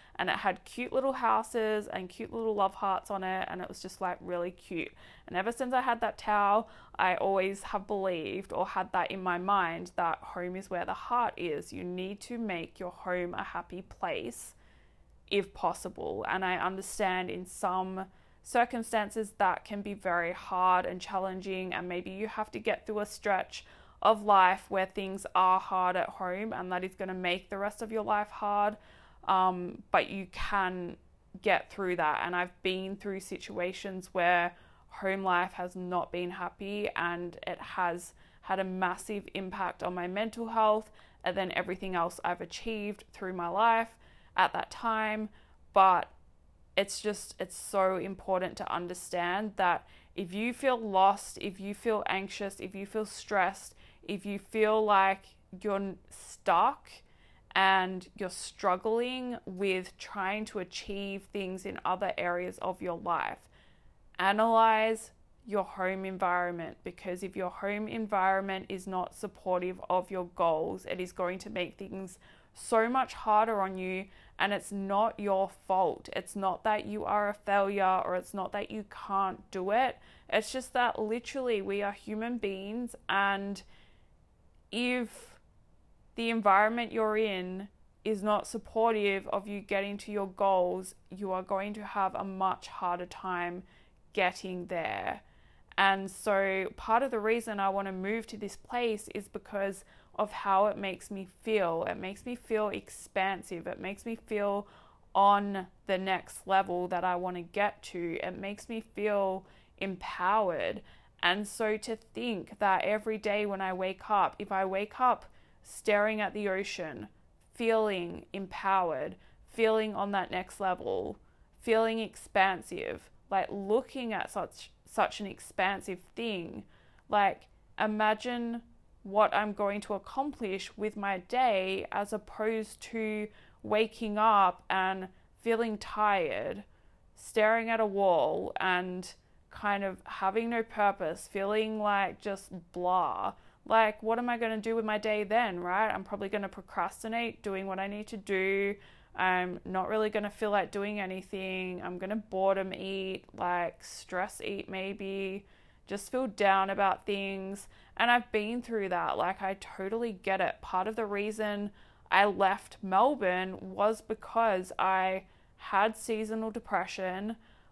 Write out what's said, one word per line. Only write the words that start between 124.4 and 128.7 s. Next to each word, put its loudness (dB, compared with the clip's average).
such 0
an -6
expansive -4
thing, -6
like, 2
imagine 0